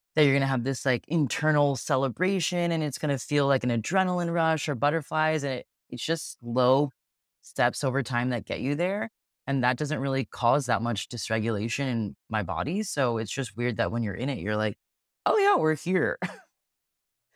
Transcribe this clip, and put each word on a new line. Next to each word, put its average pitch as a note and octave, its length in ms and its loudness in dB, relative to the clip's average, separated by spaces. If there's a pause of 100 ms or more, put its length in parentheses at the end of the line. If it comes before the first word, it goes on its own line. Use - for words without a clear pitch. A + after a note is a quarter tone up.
(160)
that D#3 100 4
you're C#3 100 4
gonna C#3 120 2
have C3 180 0
this, C3+ 200 -4
like, B2 240 0
internal D3 680 2
celebration E3+ 960 0
and D#3+ 100 0
it's D3 160 -4
gonna C#3+ 200 0
feel C#3+ 280 2
like C3+ 180 2
an B2+ 60 2
adrenaline F3 640 0
rush D#3+ 360 0
or C#3 60 -2
butterflies. D#3 680 0
And C3+ 180 -4
it, - 60 -18 (220)
it's - 160 -8
just - 340 -4
slow B2+ 520 4 (500)
steps - 420 0
over C3 200 0
time B2 280 -2
that A#2+ 140 -4
get - 160 -4
you C#3 140 -2
there. G3 340 -2 (380)
And C#3 160 0
that B2+ 140 2
doesn't D3 220 -2
really C3+ 260 0
cause B2+ 420 2
that G#2+ 160 2
much A#2 260 -4
dysregulation A2+ 800 -2
in A2+ 280 -2 (140)
my G#2+ 140 -2
body. F#2+ 400 -4
So B2+ 360 -2
it's A2 120 -6
just - 260 -6
weird A#2+ 200 -2
that F#2+ 140 0
when A#2 120 -2
you're G2+ 120 -4
in B2+ 140 -4
it, B2 100 -4
you're G#2 180 -2
like, G#2+ 200 -2 (500)
"Oh, A4 120 4
yeah, G4 180 4
we're D#3 180 2
here." D#3 480 0
<laughs> - 260 -10 (880)